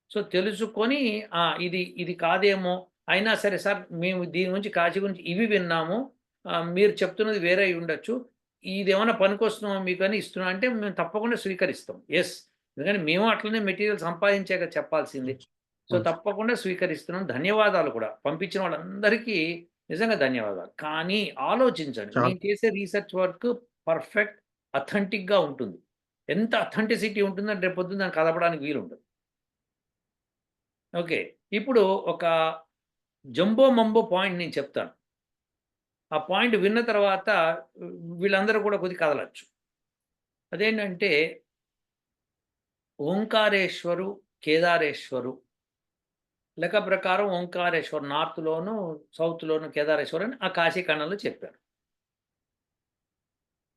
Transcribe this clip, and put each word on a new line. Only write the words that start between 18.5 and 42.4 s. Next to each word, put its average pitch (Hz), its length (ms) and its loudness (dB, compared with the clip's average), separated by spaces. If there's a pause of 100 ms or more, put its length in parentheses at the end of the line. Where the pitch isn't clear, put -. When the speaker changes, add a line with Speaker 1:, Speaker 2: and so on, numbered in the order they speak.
Speaker 1:
వాళ్ళందరికీ 202 760 0 (520)
నిజంగా 208 280 0
ధన్యవాదాలు. 110 640 -2
కానీ 160 400 -2 (200)
ఆలోచించండి, 156 720 0
Speaker 2:
చాలా 123 160 4
Speaker 1:
మేము 180 140 -4
చేసే 202 280 0
రీసెర్చ్ 202 440 -4
వర్క్ 185 340 -2 (380)
పర్ఫెక్ట్, 208 520 -2 (360)
అథెంటిక్‌గా 196 640 0
ఉంటుంది. 131 380 -4 (500)
ఎంత 208 280 0
అథెంటిసిటీ 214 640 0
ఉంటుందంటే 196 420 -2
రేపు 185 140 -2
పొద్దున్న 185 240 -4
దాన్ని 180 140 -4
కదపడానికి 160 480 2
వీలుండదు. 135 380 -6 (1900)
ఓకే, 170 240 -2 (340)
ఇప్పుడు 220 300 4 (240)
ఒక 170 180 -2 (1000)
జంబో 202 460 4
మంబో 226 320 6
పాయింట్ 180 360 0
నేను 170 140 -6
చెప్తాను. 127 400 -4 (1200)
ఆ 156 60 4
పాయింట్ 220 380 2
విన్న 202 240 4
తర్వాత 202 480 2 (880)
వీళ్ళందరూ 196 420 2
కూడా 202 160 0
కొద్ది 180 200 -4
కదలొచ్చు. 147 480 -2 (1080)
అదేంటంటే 202 580 0 (1900)